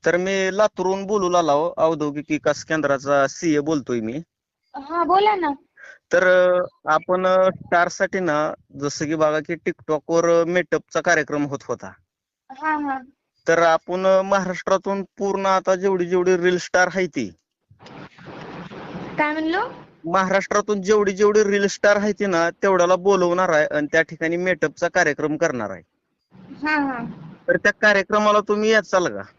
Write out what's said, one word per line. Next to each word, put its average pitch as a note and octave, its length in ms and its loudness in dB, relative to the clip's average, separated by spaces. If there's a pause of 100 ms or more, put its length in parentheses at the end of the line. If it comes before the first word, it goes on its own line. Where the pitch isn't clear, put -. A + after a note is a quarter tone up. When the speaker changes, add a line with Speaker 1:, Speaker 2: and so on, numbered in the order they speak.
Speaker 1:
तर E3 120 2
मी F#3+ 360 -2
लातूरहून G3 520 -2
बोलू F#3+ 260 -2
लागलो, E3 460 2
औद्योगिक D3+ 540 -2
विकास D3 340 -2
केंद्राचा C#3+ 640 0
सीए D3 340 -2
बोलतोय C#3+ 400 -2
मी. A2 120 -6 (640)
Speaker 2:
हा, D#4 280 -6
बोला G4 300 2
ना. E4+ 160 -2 (600)
Speaker 1:
तर, F3+ 140 4
अ, F3+ 400 4 (220)
आपण, F3+ 380 0
अ, F#3 220 4
स्टारसाठी F#3 720 0
ना, D#3 340 -2 (260)
जसं C#3+ 260 -4
की D3+ 80 -4
बघा D#3 260 2
की D#3+ 140 -8
TikTok-वर, E3 760 -2
अ, E3+ 160 4
मेटअपचा E3+ 560 -2
कार्यक्रम D3 440 0
होत C3+ 180 -8
होता. G2+ 300 -8 (580)
Speaker 2:
हा, D4+ 260 -4
हा. C#4+ 220 -6 (500)
Speaker 1:
तर E3 100 4
आपण, E3+ 480 0
अ, F#3+ 160 4
महाराष्ट्रातून F#3+ 800 -2
पूर्ण G3 440 -4
आता F#3+ 280 2
जेवढी F#3 320 0
जेवढी F3+ 300 2
रील F3+ 220 0
स्टार F3+ 360 2
आहे F#3 120 -2
ती A#2 260 -6 (1900)
Speaker 2:
काय D4+ 140 0
म्हणलो? E4 520 -4 (220)
Speaker 1:
महाराष्ट्रातून F#3+ 760 0
जेवढी G3+ 300 2
जेवढी G#3 320 4
रील G3+ 220 0
स्टार G#3 300 2
आहे G#3 160 0
ती G3+ 140 -2
ना, E3+ 240 2
तेवढ्याला F#3 460 2
बोलवणार F3+ 520 2
आहे D3+ 180 4 (100)
आणि D3+ 160 -2
त्या E3 100 2
ठिकाणी E3 340 -4
मेटअपचा E3+ 520 -2
कार्यक्रम D3+ 480 0
करणार C3 340 -2
आहे. F2 120 -14 (520)
Speaker 2:
हा, C#4+ 580 -4
हा. A#3+ 120 -8 (440)
Speaker 1:
तर F3 80 2
त्या G#3 160 0
कार्यक्रमाला G#3 680 2
तुम्ही G#3 300 0
याचाल G3 360 2
का? G2+ 160 -6 (160)